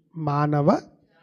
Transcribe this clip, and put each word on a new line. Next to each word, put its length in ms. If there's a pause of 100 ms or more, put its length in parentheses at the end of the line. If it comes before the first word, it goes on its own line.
(160)
మానవ 640 (420)